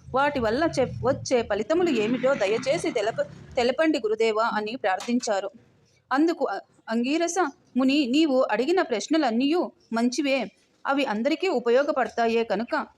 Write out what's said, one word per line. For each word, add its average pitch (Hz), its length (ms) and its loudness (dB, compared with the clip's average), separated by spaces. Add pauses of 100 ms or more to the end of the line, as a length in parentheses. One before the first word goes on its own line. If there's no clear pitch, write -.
(160)
వాటి 285 240 2
వల్ల 240 300 0 (100)
చె-, 240 120 0 (120)
వచ్చే 247 460 0
ఫలితములు 320 400 0
ఏమిటో 247 440 0
దయచేసి 254 580 -2
తెలప-, 233 640 -4
తెలపండి 285 440 2
గురుదేవా 220 540 0
అని 214 220 -4
ప్రార్థించారు. 202 760 -2 (640)
అందుకు 330 320 2
అ-, 196 140 -6 (300)
అంగీరస 294 460 0 (420)
ముని, 269 300 2
నీవు 262 440 2
అడిగిన 269 300 0
ప్రశ్నలన్నీయూ 277 880 0 (220)
మంచివే, 247 580 0 (360)
అవి 277 180 0
అందరికీ 269 420 -2
ఉపయోగపడతాయే 240 960 2
కనుక 226 440 -2 (100)